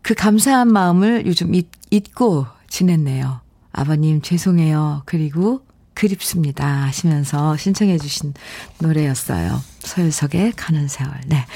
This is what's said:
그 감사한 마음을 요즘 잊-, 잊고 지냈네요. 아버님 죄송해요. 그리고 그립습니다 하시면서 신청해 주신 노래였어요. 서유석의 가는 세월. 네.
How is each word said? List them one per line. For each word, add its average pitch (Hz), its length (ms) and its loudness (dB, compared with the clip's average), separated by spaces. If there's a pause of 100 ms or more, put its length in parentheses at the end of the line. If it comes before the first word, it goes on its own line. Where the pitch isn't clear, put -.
그 - 140 -2
감사한 233 560 4
마음을 196 560 4
요즘 170 260 0
잊-, 175 160 0 (220)
잊고 196 560 0 (200)
지냈네요. 135 760 0 (320)
아버님 151 500 0
죄송해요. 156 840 2
그리고 175 560 -2 (320)
그립습니다 143 880 -2
하시면서 147 760 0
신청해 190 400 0
주신 143 360 -6 (460)
노래였어요. 131 840 0 (180)
서유석의 170 720 0
가는 147 340 -2
세월. 139 260 -6 (140)
네. 139 180 0 (100)